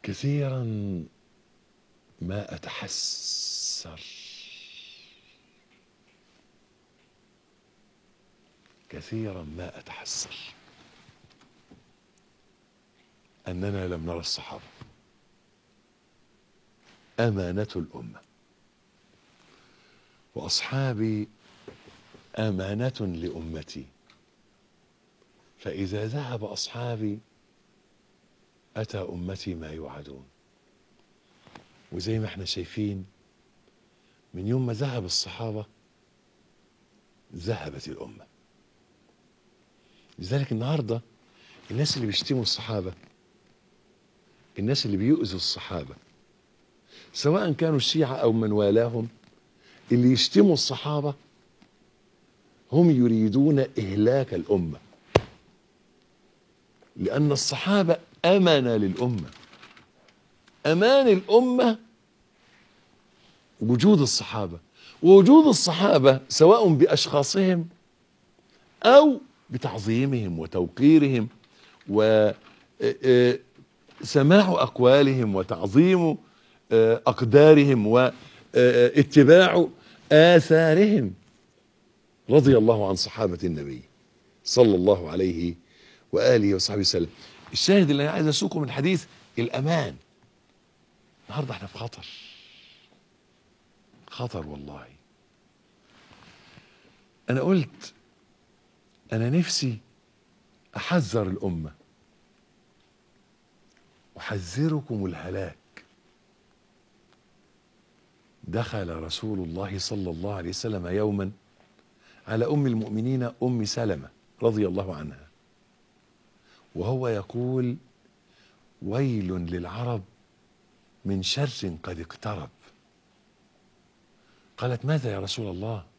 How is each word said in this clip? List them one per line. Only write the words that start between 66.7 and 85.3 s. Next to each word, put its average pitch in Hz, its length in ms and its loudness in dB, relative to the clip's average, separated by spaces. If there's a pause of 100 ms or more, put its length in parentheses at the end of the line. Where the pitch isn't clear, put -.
بأشخاصهم 165 920 0 (1120)
أو 277 380 8 (300)
بتعظيمهم 113 880 -4
وتوقيرهم 120 880 2 (600)
و-، 104 140 2
آه، 107 320 4 (720)
آه، 123 340 4 (640)
سماع 175 460 4
أقوالهم 131 840 2
وتعظيم، 135 840 2 (560)
آه، 113 340 4
أقدارهم 135 800 6
و-، 113 120 4
آه، 127 140 2 (420)
آه، 123 460 4
اتباع 170 680 8 (440)
آثارهم. 160 1000 6 (1160)
رضي 135 280 6
الله 107 300 4
عن 95 60 0
صحابة 92 500 -4
النبي 71 380 -6 (600)
صلى 117 300 4
الله 90 360 2
عليه 87 440 -4 (580)